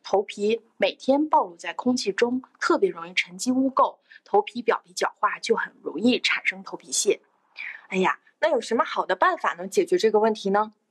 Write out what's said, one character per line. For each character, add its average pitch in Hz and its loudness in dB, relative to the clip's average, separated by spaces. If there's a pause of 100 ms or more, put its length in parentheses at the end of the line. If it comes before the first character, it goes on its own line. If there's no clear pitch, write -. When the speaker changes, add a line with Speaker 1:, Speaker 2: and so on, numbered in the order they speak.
Speaker 1:
头 196 0
皮 208 -2 (160)
每 196 0
天 285 2
暴 302 4
露 175 -10
在 175 -10
空 247 -2
气 208 -2
中， 247 0 (180)
特 330 2
别 202 2
容 170 -12
易 185 -16
沉 180 -6
积 247 -2
污 262 2
垢， 254 2 (260)
头 208 2
皮 240 -10
表 208 0
皮 175 -20
角 - -4
化， 196 -2
就 - 0
很 - -6 (100)
容 - -8
易 226 2
产 - -2
生 185 -4
头 180 -12
皮 - -12
屑。 - 0 (680)
Speaker 2:
哎 196 -6
呀， 185 0 (200)
那 330 2
有 262 2
什 226 -4
么 285 2
好 185 -4
的 185 0
办 339 2
法 160 -2
能 180 -10
解 180 2
决 180 2
这 220 2
个 214 4
问 220 4
题 196 -4
呢？ 214 0 (160)